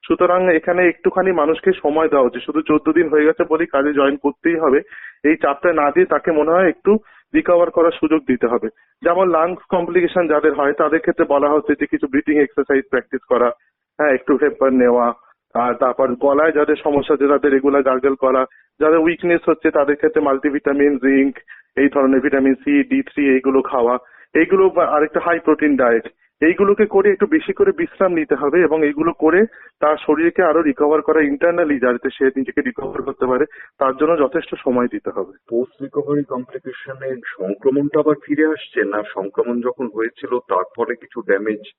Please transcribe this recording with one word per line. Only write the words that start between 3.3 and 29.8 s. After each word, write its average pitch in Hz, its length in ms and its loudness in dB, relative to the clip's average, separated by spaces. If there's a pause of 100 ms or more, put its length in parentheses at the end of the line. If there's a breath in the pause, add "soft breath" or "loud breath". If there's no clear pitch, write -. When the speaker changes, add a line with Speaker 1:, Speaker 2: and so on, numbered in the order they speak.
Speaker 1:
বলেই 160 180 0
কাজে 143 260 -2
জয়েন 143 240 2
করতেই 151 400 -2
হবে, 151 240 2 (440 loud breath)
এই 156 120 2
চাপটা 156 360 -2
না 147 180 0
দিয়ে 175 160 2
তাকে 160 260 -2
মনে 151 180 0
হয় 180 180 2
একটু 208 300 0 (360 soft breath)
রিকভার 175 360 2
করার 170 200 2
সুযোগ 156 360 0
দিতে 123 200 0
হবে। 113 220 -2 (340)
যেমন 175 280 0
লাংস 170 280 0 (100)
কমপ্লিকেশন 175 600 0
যাদের 147 260 2
হয়, 143 180 0
তাদের 151 280 0
ক্ষেত্রে 165 280 -2
বলা 143 200 2
হচ্ছে 147 320 0
যে 147 60 -2
কিছু 151 200 -4
ব্রিথিং 147 320 0
এক্সারসাইজ 139 520 0
প্র্যাকটিস 127 380 -4
করা, 120 180 2 (520)
হ্যাঁ, 147 160 2
একটু 131 220 0
হেপার 135 360 0
নেওয়া, 120 400 2 (420 soft breath)
আর 120 200 -2
তারপর 123 400 0
গলায় 143 380 2
যাদের 147 320 0
সমস্যা 143 300 0
আছে 135 140 0
তাদের 143 240 2
রেগুলার 139 300 2
গার্গল 131 320 0
করা, 131 320 0 (340 soft breath)
যাদের 156 180 4
উইকনেস 170 500 0
হচ্ছে 160 220 0
তাদের 143 260 0
ক্ষেত্রে 156 240 0
মাল্টিভিটামিন, 143 760 0
জিঙ্ক, 135 400 2 (400 loud breath)
এই 139 120 2
ধরনের 135 320 2
ভিটামিন 135 340 2
সি, 143 300 0
ডি 135 180 -2
থ্রি 139 320 -2
এইগুলো 131 280 2
খাওয়া, 123 360 0 (360 soft breath)
এইগুলো 180 360 2
বা 165 160 0
আরেকটা 151 380 0
হাই 170 140 0
প্রোটিন 151 380 0
ডায়েট, 117 320 2 (320)
এইগুলোকে 196 460 2
করে 202 240 2
একটু 196 160 0
বেশি 156 260 -2
করে - 200 2
বিশ্রাম 180 400 -2
নিতে 156 220 -2
হবে 143 280 0
এবং 156 220 2
এইগুলো 151 280 -2
করে 170 340 2 (340 loud breath)